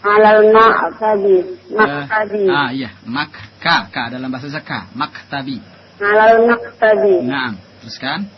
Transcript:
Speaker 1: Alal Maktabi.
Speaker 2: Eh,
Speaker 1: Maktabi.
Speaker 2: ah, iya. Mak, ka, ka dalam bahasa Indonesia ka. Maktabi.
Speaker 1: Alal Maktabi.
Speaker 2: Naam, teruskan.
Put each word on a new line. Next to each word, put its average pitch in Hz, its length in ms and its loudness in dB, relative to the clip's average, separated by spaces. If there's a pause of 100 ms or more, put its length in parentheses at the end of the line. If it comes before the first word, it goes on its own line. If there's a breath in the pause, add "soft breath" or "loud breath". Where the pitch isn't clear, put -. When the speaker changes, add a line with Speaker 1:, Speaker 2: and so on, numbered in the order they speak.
Speaker 1:
Alal 214 480 4
Maktabi. 214 840 2 (260)
Speaker 2:
Eh, - 100 -16
Speaker 1:
Maktabi. 208 720 -2
Speaker 2:
ah, 143 240 0
iya. 127 200 -8 (120)
Mak, 139 300 -8 (240)
ka, 139 340 -2
ka 120 200 -8
dalam 127 200 -10
bahasa 127 160 -10
Indonesia 147 160 -10
ka. 127 180 -10 (120)
Maktabi. 135 680 -10 (380)
Speaker 1:
Alal 220 480 4
Maktabi. 214 800 2
Speaker 2:
Naam, 127 300 -4 (240)
teruskan. 143 600 -10